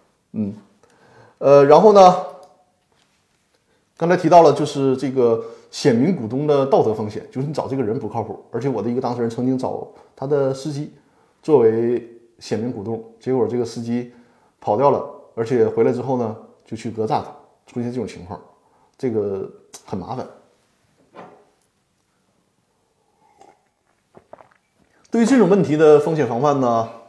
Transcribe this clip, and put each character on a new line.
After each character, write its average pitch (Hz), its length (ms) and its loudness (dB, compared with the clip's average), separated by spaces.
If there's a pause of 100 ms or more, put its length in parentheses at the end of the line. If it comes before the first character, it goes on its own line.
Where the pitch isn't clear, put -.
(320)
嗯， 104 220 -6 (840)
呃， 143 260 6
然 147 160 8
后 214 120 8
呢， 185 240 8 (1800)
刚 165 100 -2
才 180 80 2
提 170 120 -2
到 170 140 8
了 147 100 6
就 147 120 -4
是 135 320 -2
这 135 160 -6
个 117 320 0 (260)
显 - 240 0
名 156 220 0
股 117 100 -8
东 135 200 -6
的 143 200 2
道 160 160 2
德 110 100 -2
风 107 160 -8
险， 107 220 -12
就 131 100 -8
是 139 60 -6
你 156 60 -8
找 131 160 -6
这 135 80 -6
个 135 60 -2
人 113 160 -4
不 107 100 -8
靠 113 140 -6
谱。 - 280 -14
而 117 100 -8
且 135 80 -4
我 110 140 -4
的 120 80 -4
一 120 40 -4
个 120 60 -8
当 117 140 -6
事 117 60 -8
人 117 80 -2
曾 123 180 -6
经 131 100 -2
找 - 300 -8 (300)
他 135 100 -10
的 139 260 -2
司 147 200 -10
机 147 200 -10 (500)
作 151 160 4
为 117 500 0 (300)
显 - 200 -6
名 120 140 -6
股 110 100 -12
东， 113 220 -10 (160)
结 127 120 -4
果 123 140 0
这 120 120 -4
个 120 60 -2
司 113 160 -10
机 120 320 -6 (460)
跑 135 180 -2
掉 139 140 2
了， 95 160 -2 (280)
而 113 100 -6
且 113 240 0
回 113 160 0
来 131 80 2
之 120 80 -6
后 127 160 -4
呢， 110 180 -6 (300)
就 - 100 -16
去 110 160 -10
讹 107 160 -6
诈 135 140 -2
他， - 100 -12 (360)
出 120 160 -10
现 120 100 -8
这 127 60 -10
种 101 100 -8
情 87 160 -18
况， 92 160 -16 (560)
这 127 140 -6
个 101 400 -6 (340)
很 101 140 -10
麻 98 180 -12
烦。 123 100 -10 (4000)
对 233 140 0
于 - 20 2
这 254 140 4
种 190 100 4
问 190 140 2
题 147 160 -2
的 151 220 8
风 165 140 -4
险 139 140 -2
防 120 140 -6
范 143 180 0
呢， 117 260 0 (220)